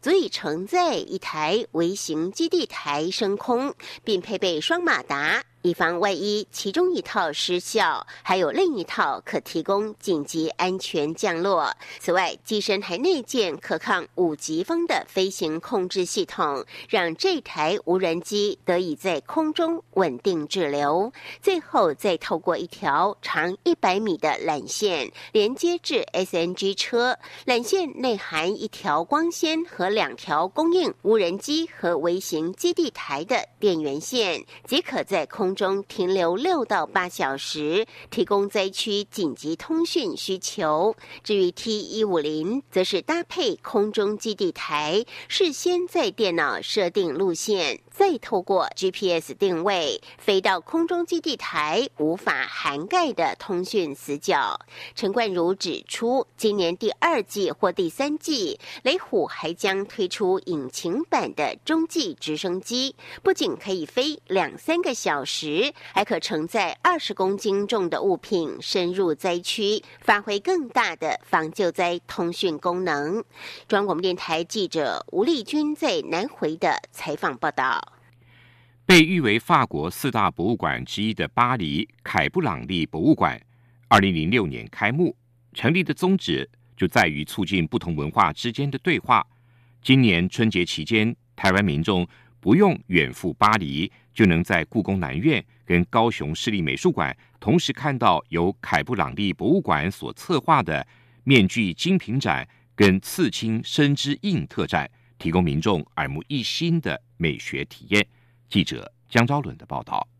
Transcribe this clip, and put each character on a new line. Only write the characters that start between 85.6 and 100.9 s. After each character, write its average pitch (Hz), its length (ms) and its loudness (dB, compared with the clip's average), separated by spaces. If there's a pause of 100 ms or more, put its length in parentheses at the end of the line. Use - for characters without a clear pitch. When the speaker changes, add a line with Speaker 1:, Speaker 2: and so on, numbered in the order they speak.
Speaker 2:
立 185 100 2
的 147 100 -2
宗 185 240 2
旨 69 320 -2 (260)
就 95 120 0
在 104 200 6
于 76 160 -2
促 95 220 -4
进 85 220 2
不 120 100 -2
同 85 180 -4
文 73 140 -2
化 92 240 2
之 - 180 -6
间 143 180 -2
的 135 100 -6
对 165 180 0
话。 110 280 4 (580)
今 135 180 8
年 92 260 6
春 110 220 2
节 87 160 0
期 - 180 -6
间， 110 320 2 (200)
台 98 160 2
湾 98 120 4
民 80 200 2
众 90 240 2 (320)
不 101 160 6
用 190 220 6 (100)
远 76 260 2
赴 - 200 -4
巴 107 240 6
黎， 78 340 -2 (200)
就 113 140 6
能 87 180 6
在 87 220 2
故 - 160 0
宫 98 180 0
南 69 180 -4
院 120 260 2 (220)
跟 87 200 4
高 117 240 2
雄 76 240 -4
市 - 160 -2
立 104 100 0
美 71 160 0
术 180 160 2
馆 73 240 -2 (240)
同 151 200 4
时 - 120 -2
看 135 260 -2
到 98 320 4
由 85 300 2
凯 80 220 0
布 123 140 -2
朗 71 200 0
利 101 160 0
博 85 160 -2
物 175 140 4
馆 82 300 0
所 64 220 -10
策 - 260 0
划 143 240 4
的 78 220 -2 (380)